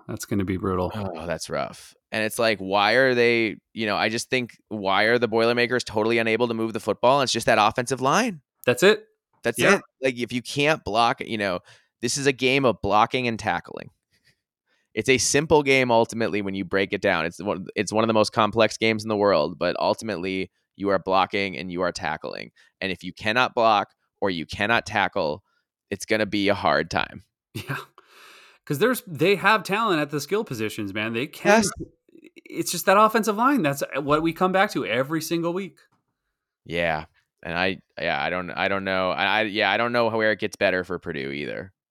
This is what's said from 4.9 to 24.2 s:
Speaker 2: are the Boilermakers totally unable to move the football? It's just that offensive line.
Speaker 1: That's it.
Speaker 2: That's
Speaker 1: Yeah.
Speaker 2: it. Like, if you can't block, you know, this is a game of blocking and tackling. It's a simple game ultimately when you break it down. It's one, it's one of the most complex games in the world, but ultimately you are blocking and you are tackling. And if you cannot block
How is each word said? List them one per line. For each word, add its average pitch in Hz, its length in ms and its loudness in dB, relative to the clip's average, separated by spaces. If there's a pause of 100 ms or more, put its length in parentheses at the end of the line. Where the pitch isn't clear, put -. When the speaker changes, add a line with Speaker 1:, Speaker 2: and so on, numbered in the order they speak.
Speaker 2:
are 117 140 4
the 117 120 0
Boilermakers 117 560 0
totally 110 320 0
unable 113 320 2
to 117 40 -4
move 113 200 -2
the 107 80 -6
football? 123 400 2
It's 120 100 -2
just 113 140 -2
that 117 160 4
offensive 120 400 0
line. 170 400 0 (240)
Speaker 1:
That's 123 180 2
it. 208 220 4 (380)
Speaker 2:
That's 120 140 -2
Speaker 1:
Yeah. 139 180 4
Speaker 2:
it. 190 60 0 (200)
Like, 131 160 0
if 117 160 -4
you 123 80 -4
can't 143 420 -2
block, 117 380 0
you 107 160 -6
know, 98 220 -2 (420)
this 120 160 -2
is 139 100 -2
a 143 60 4
game 131 320 2
of 110 160 0
blocking 113 460 2
and 110 120 -4
tackling. 82 500 -6 (1040)
It's 107 160 0
a 131 80 6
simple 151 440 2
game 135 300 2
ultimately 113 500 0
when 98 140 -6
you 98 80 -4
break 98 300 -2
it 98 80 -4
down. 87 240 2
It's 87 160 -8
one, 92 240 -6 (100)
it's 101 160 -2
one 107 120 0
of 113 40 2
the 110 60 2
most 110 180 4
complex 110 460 2
games 110 260 0
in 110 60 -6
the 107 80 0
world, 90 420 2
but 87 200 -2
ultimately 92 720 -4 (260)
you 98 120 -2
are 95 100 2
blocking 95 580 -2
and 90 140 -10
you 87 100 -4
are 87 100 0
tackling. 58 600 -8 (280)
And 95 120 -6
if 87 120 -10
you 90 80 -10
cannot 113 440 -2
block 110 340 4 (320)